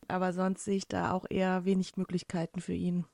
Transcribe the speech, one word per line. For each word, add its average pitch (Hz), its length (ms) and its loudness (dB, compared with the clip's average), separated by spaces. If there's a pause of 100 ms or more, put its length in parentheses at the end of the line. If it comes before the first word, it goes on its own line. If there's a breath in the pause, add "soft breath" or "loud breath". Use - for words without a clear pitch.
Aber 185 260 0
sonst 185 300 0
sehe 196 140 2
ich 190 100 -4
da 185 240 0
auch 185 180 0
eher 185 360 2
wenig 190 320 2
Möglichkeiten 180 640 -2
für 180 120 -4
ihn. 175 400 0